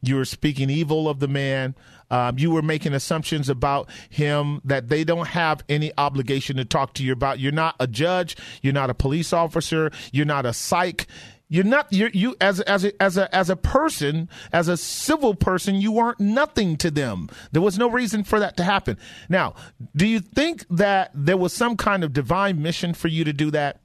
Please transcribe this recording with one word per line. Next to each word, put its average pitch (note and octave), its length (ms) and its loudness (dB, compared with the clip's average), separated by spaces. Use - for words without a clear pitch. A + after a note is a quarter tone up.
You C3 140 0
were C3+ 80 0
speaking C3+ 460 -2
evil D#3 380 0
of C#3+ 120 -2
the C#3+ 80 0
man. C3+ 460 -2
Um, B2 280 0
you D#3+ 120 2
were D#3+ 120 2
making D#3 300 -2
assumptions D3 560 -2
about C#3 400 0
him D3 540 0
that C3 240 -2
they D3+ 160 0
don't E3+ 240 -2
have D#3+ 400 0
any D3+ 280 0
obligation C3+ 600 0
to C3 80 -2
talk C3+ 300 -2
to C#3 100 -6
you C3 80 0
about. B2+ 260 -2
You're C3+ 140 0
not D#3+ 260 0
a B2+ 80 0
judge. E3 500 0
You're C3+ 140 2
not C3+ 160 0
a - 40 -2
police D#3 380 -2
officer. D#3+ 600 0
You're C#3+ 140 2
not C#3+ 180 0
a B2+ 80 0
psych. - 540 -2
You're F3 160 2
not, C#4 280 4
you're, G#3 200 2
you, G#3 280 0
as F#3+ 200 2
a, G#3 100 -4
as G3 140 2
a, G3+ 180 0
as F#3+ 140 2
a, F#3+ 180 0
as F#3 160 2
a F#3+ 60 2
person, E3+ 720 0
as E3+ 160 2
a F3 80 2
civil C#4 580 0
person, F#3+ 420 0
you G3+ 140 2
weren't A#3 300 2
nothing G#3 580 2
to E3+ 140 2
them. A2+ 360 -2
There D#3+ 120 2
was F#3+ 160 2
no A#3+ 120 4
reason A3 340 0
for G#3+ 140 2
that G3+ 200 0
to F3 60 0
happen. F3+ 340 0
Now, E3 260 0
do E3 100 4
you A3+ 140 2
think D#4 500 -2
that F#3+ 440 0
there D3 220 2
was F3+ 160 0
some A#3+ 240 -2
kind G3 280 0
of D3 80 -4
divine E3+ 500 0
mission E3+ 320 -4
for - 140 -4
you D#3+ 160 0
to D3+ 80 -2
do D3+ 200 -2
that? D3 320 -2